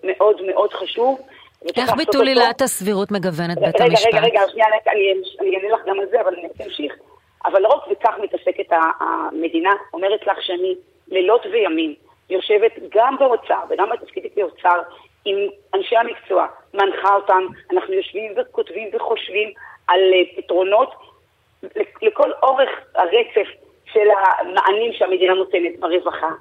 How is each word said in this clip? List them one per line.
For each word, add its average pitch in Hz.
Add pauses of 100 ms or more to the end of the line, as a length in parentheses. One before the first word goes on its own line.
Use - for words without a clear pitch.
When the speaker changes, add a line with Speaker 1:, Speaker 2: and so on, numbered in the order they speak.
Speaker 1:
מאוד, 202
מאוד 202
חשוב, 247 (420)
וצריך 170
Speaker 2:
איך 247
Speaker 1:
לעשות 233
Speaker 2:
ביטול 269
Speaker 1:
אותו. 254
Speaker 2:
עילת 233
הסבירות 202
מגוונת 175
בית 185
Speaker 1:
רגע, 214
Speaker 2:
המשפט? 226
Speaker 1:
רגע, 214
רגע, 220 (100)
שנייה, 220
אני, 220 (140)
אני, 196 (260)
אני 190
אענה 208
לך 220
גם 196
על 196
זה, 226
אבל 185
אני 170 (180)
אמשיך. 147 (520)
אבל 180
לא 208
רק 294
בכך 214
מתעסקת -
ה-, 165
המדינה, 165 (200)
אומרת 196
לך 196
שאני 185 (320)
לילות 190
וימים 165 (340)
יושבת 202 (180)
גם 247
באוצר 226 (100)
וגם 185
בתפקידי -
כאוצר 175 (440)
עם 196 (380)
אנשי -
המקצוע, 226 (260)
מנחה 196
אותם, 190 (280)
אנחנו 185
יושבים 208
וכותבים 220
וחושבים 214 (360)
על, 180
אה, 185
פתרונות 196 (720)
ל-, - (400)
לכל - (120)
אורך 269 (260)
הרצף 190 (360)
של 208 (320)
המענים 196
שהמדינה 185
נותנת 185
ברווחה 170 (120)